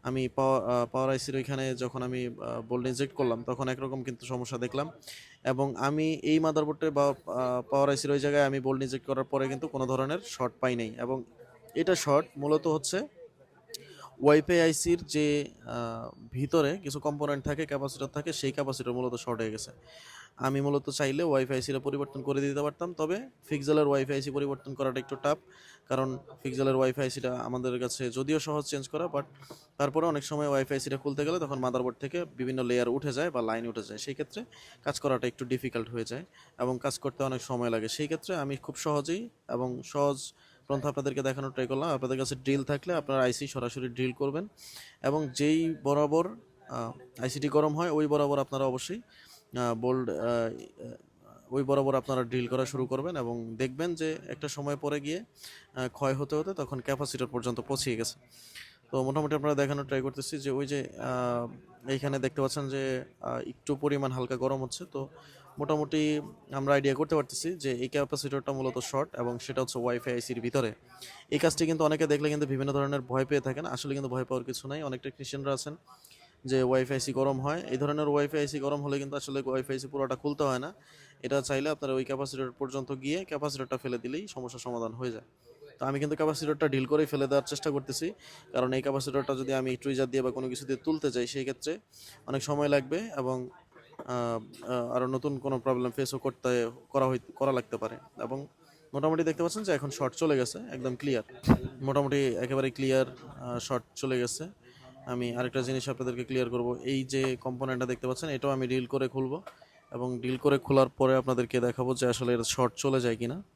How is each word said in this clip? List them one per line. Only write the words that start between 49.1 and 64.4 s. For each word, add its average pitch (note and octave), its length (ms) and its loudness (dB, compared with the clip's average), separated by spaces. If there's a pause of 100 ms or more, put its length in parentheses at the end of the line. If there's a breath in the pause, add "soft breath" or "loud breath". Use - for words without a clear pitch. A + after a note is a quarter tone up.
বোল্ট, B2 360 2
আহ, E2+ 60 -2 (1300)
ওই C3+ 140 0
বরাবর C3+ 320 4
আপনারা B2+ 280 2
ড্রিল A#2+ 240 -2
করা B2+ 180 2
শুরু C3 200 -2
করবেন, C3+ 320 -2
এবং A#2 380 -4
দেখবেন C3+ 400 -2
যে D#3+ 220 -2 (100)
একটা D3+ 200 -8
সময় C#3+ 280 -4
পরে C#3+ 260 -2
গিয়ে, D#3 180 -4
আহ, - 680 -10
ক্ষয় C3+ 260 0
হতে C#3+ 220 -2
হতে E3 180 -2
তখন C#3 260 -4
ক্যাপাসিটর C3 480 -2
পর্যন্ত A#2+ 320 -2
পৌঁছিয়ে B2+ 360 -2
গেছে। A2+ 200 -4 (760 loud breath)
তো C3 120 2
মোটামুটি D3 320 0
আপনারা D3 200 2
দেখানোর C#3 300 2
ট্রাই C3+ 160 0
করতেছি C3+ 360 -6
যে C#3 140 -4
ওই C#3 160 0
যে, C#3+ 120 -2
আহ, B2 1120 -4
এইখানে C3+ 300 0
দেখতে C3 220 0
পাচ্ছেন C3+ 280 0
যে, C3 340 -2 (180)
আহ, B2 180 -2 (100)
একটু C#3 260 -2
পরিমাণ C#3 360 0
হালকা B2+ 240 -2
গরম C3 280 0